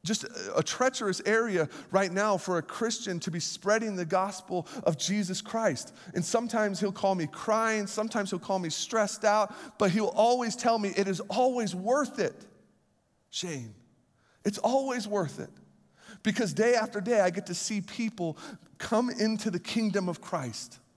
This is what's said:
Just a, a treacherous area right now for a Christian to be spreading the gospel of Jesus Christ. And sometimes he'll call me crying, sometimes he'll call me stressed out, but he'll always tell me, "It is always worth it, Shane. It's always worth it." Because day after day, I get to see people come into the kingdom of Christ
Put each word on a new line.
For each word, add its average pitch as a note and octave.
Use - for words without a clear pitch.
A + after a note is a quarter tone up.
Just G3+
a, G2
a D#3+
treacherous A#3+
area G#3
right F#3+
now G3+
for F3
a -
Christian G#3+
to F3
be E3
spreading G#3+
the F3+
gospel F#3
of D#3+
Jesus F#3
Christ. G#3+
And F3+
sometimes G#3+
he'll G3
call F#3+
me E3+
crying, A3
sometimes G#3+
he'll F3+
call F#3+
me E3+
stressed -
out, G#3
but G3
he'll G#3
always A#3
tell A#3
me, G3+
"It G3
is F#3
always A#3
worth A#3
it, -
Shane. B2+
It's G3+
always B3
worth G3
it." -
Because G#3+
day A3+
after G#3+
day, G#3+
I F#3
get F3+
to F3
see G3+
people G3
come A#3+
into A3
the F3
kingdom G3+
of E3+
Christ -